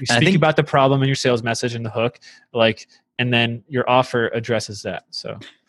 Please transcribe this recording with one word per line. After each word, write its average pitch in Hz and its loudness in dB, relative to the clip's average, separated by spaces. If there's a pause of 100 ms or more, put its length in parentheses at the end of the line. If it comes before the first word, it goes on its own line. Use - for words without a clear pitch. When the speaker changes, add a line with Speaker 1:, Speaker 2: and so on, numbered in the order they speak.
Speaker 1:
And 127 -4
I 120 2
Speaker 2:
speak 147 4
Speaker 1:
think 190 4
Speaker 2:
about 156 4
the 151 2
problem 135 2
in 135 2
your 135 0
sales 120 0
message 117 -4
and 117 -8
the 107 -8
hook, 117 -4 (320)
like, 113 2 (320)
and 123 -2
then 117 -2
your 127 -2
offer 123 2
addresses 110 -4
that. 95 -10
So 107 -12 (300)